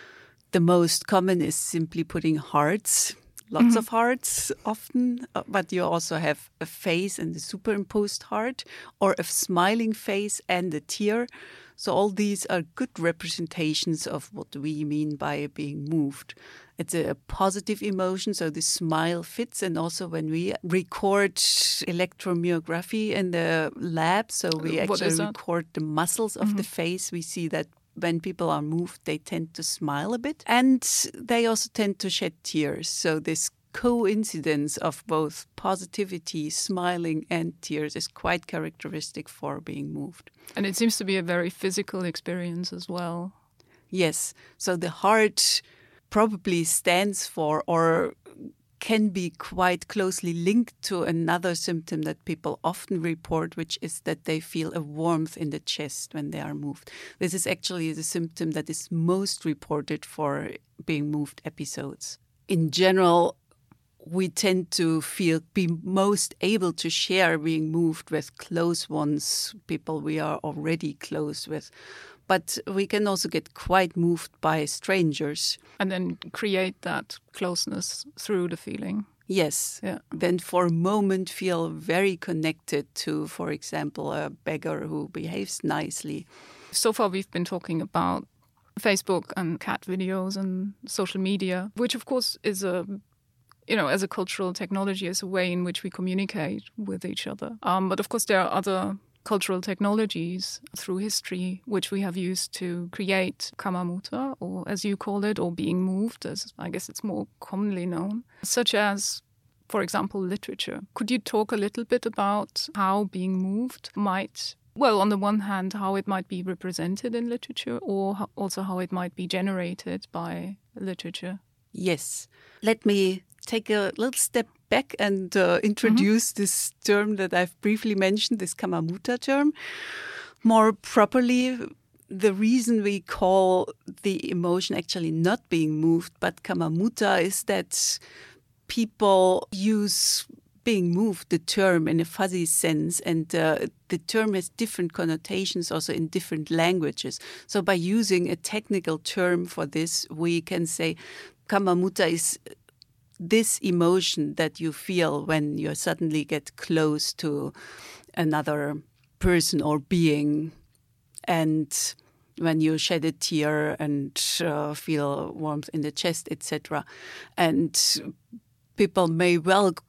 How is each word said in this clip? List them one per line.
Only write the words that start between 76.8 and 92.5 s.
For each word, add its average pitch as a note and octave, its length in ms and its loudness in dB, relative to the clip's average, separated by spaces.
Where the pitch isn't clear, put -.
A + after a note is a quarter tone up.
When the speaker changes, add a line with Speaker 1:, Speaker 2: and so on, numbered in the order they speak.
Speaker 2:
that - 360 -6
closeness - 760 -4
through F3+ 300 0
the E3+ 80 -4
feeling. G3+ 480 -6
Speaker 1:
Yes. - 560 0
Speaker 2:
Yeah. - 160 -6
Speaker 1:
Then F3 200 2
for F3+ 280 2
a E3+ 60 4
moment F#3+ 560 2
feel E3+ 400 -2
very E3 480 0
connected D#3 680 -2
to, D#3 220 -2
for E3 240 -6
example, D3+ 640 -6
a D3+ 180 -4
beggar D#3 560 -6
who D#3 220 -6
behaves E3 540 -8
nicely. D3+ 640 -4
Speaker 2:
So - 220 2
far G#3+ 160 0
we've F#3+ 220 -4
been F3 140 -2
talking E3+ 380 -4
about - 440 -2
Facebook F#3+ 560 0
and E3+ 240 -4
cat - 220 -4
videos F#3+ 540 -4
and F#3+ 360 -4
social F#3+ 340 -4
media, F#3+ 560 -2
which A#3 180 0
of B3 100 -8
course B3+ 380 0
is G3 220 -2